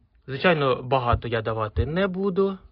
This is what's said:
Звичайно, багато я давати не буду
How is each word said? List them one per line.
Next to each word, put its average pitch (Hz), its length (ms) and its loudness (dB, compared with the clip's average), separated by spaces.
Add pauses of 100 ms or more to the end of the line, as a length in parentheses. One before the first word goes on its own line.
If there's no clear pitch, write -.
(260)
Звичайно, 135 560 2
багато 123 460 0
я 113 140 -2
давати 110 440 -2
не 175 200 0
буду 190 520 -2 (140)